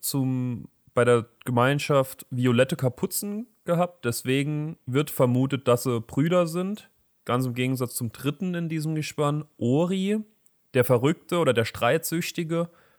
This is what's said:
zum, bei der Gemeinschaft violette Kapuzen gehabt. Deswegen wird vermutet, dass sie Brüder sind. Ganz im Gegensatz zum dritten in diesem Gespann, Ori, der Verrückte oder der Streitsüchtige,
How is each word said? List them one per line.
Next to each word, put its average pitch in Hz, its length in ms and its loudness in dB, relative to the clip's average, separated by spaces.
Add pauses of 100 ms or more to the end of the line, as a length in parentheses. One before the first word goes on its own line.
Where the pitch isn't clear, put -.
zum, 127 680 -4 (260)
bei 123 100 4
der 120 240 4 (160)
Gemeinschaft 135 840 0
violette 123 440 2
Kapuzen 208 720 -4 (180)
gehabt. 175 400 -2
Deswegen 143 800 -2
wird 139 260 -2
vermutet, 127 580 2
dass 120 160 4
sie 120 160 0
Brüder 170 480 0
sind. 185 420 -8 (340)
Ganz 127 220 0
im 120 80 -6
Gegensatz 127 400 -2
zum 117 160 -6
dritten 160 460 -6
in 170 120 -4
diesem 156 280 -4
Gespann, 151 480 -2 (140)
Ori, 185 680 0 (500)
der 127 100 4
Verrückte 139 540 2
oder 143 140 4
der 113 120 2
Streitsüchtige, 165 1040 -2 (300)